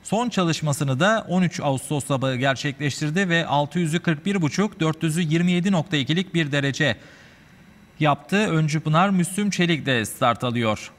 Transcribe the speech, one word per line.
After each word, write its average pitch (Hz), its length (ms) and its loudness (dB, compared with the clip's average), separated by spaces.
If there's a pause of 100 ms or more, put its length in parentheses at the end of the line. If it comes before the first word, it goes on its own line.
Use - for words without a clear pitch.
son 233 260 -2
çalışmasını 151 680 -2
da 190 300 2
on 180 120 2
üç 170 180 0
Ağustos 139 460 -2
sabahı 131 300 0
gerçekleştirdi 143 920 -2
ve 165 160 2
altı 147 340 0
yüzü 170 200 0
kırk 156 260 -2
bir 196 160 0
buçuk, 185 380 0
dört 160 240 0
yüzü 165 180 0
yirmi 170 300 2
yedi 180 200 2
nokta 156 260 0
ikilik 160 360 -2
bir 160 180 0
derece 139 460 0 (1000)
yaptı. 151 380 0
Öncü 160 420 2
Pınar 160 300 2
Müslüm 196 400 0
Çelik 170 360 0
de 123 200 2
start 120 380 0
alıyor. 117 560 -2